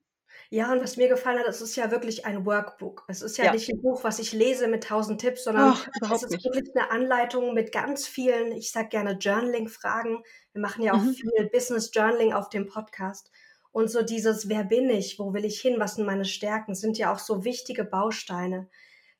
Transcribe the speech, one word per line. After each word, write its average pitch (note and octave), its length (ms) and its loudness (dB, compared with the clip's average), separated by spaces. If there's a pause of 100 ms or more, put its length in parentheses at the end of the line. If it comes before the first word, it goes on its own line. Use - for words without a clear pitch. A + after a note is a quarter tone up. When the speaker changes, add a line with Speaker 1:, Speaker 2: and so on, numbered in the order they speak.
(540)
Speaker 1:
Ja, A3+ 160 0
und B3+ 120 2
was B3 160 -6
mir B3 100 6
gefallen B3+ 300 2
hat, A#3+ 100 0
es G3+ 140 -6
ist A3+ 140 -8
ja A3+ 140 0
wirklich A#3 360 -2
ein G3+ 180 -4
Workbook. G#3 640 -4
Es F#3 140 -10
ist A3 160 -8
ja A#3+ 80 6
Speaker 2:
Ja. - 20 8
Speaker 1:
nicht A3+ 240 2
ein G#3+ 80 -4
Buch, B3+ 240 0
was A3 140 0
ich G#3+ 160 -6
lese B3 340 4
mit A3 160 0
tausend G#3+ 380 -2
Tipps, B3 220 -2
sondern B3+ 280 6
Speaker 2:
Ach, - 160 -2 (220)
Speaker 1:
es - 0 -
Speaker 2:
überhaupt A3+ 120 2
Speaker 1:
ist B3 80 -6
Speaker 2:
nicht. - 140 -4
Speaker 1:
wirklich C4 320 -2
eine A#3+ 140 2
Anleitung B3 640 2
mit A3 180 0
ganz C4+ 340 -2
vielen, A#3 460 2
ich A3 180 -8
sag A3+ 200 -4
gerne G#3 220 0
Journaling-Fragen. A3 1080 -2 (300)
Wir G#3 80 -8
machen G#3 220 -4
ja G#3 120 4
auch G#3 100 6
Speaker 2:
Mhm. C4 200 0
Speaker 1:
viel A3 260 2
Business A#3+ 440 0
Journaling A3+ 400 4
auf G3+ 160 -2
dem G3 160 -4
Podcast. G3 640 -10 (400)
Und A3 200 2
so A3+ 120 2
dieses, A3 480 0
wer G#3+ 140 0
bin B3 260 4
ich, G3+ 280 0
wo G3 140 -4
will G#3 140 -2
ich G#3 160 -4
hin, B3 160 2
was G3+ 160 0
sind G#3+ 100 0
meine G3 220 0
Stärken, G#3 480 -4
sind A3 240 -2
ja G3 160 2
auch G3 40 -10
so F#3+ 260 -4
wichtige B3 400 -4
Bausteine, F#3 840 -4 (520)